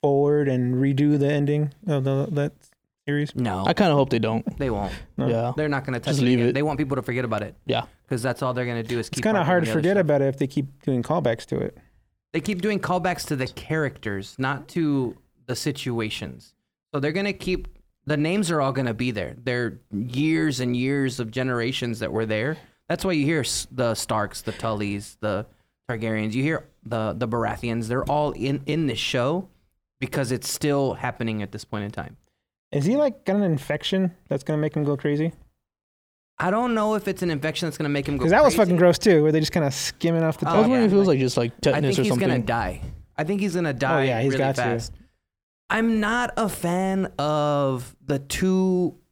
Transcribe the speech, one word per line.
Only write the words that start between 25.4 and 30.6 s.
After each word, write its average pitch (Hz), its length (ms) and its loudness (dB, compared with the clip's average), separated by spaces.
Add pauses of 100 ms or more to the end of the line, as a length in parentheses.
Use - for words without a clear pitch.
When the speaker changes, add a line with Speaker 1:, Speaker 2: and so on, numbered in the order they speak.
Speaker 2:
Targaryens. 110 460 -2
You 131 80 0
hear 156 260 -2 (160)
the, 110 320 -2
the 117 100 -4
Baratheons. 113 640 -2
They're 123 160 -2
all 147 280 0
in, 139 340 -2
in 151 200 0
this 123 120 -2
show 143 500 -2 (500)
because 131 320 -2
it's 123 200 -4
still 139 440 0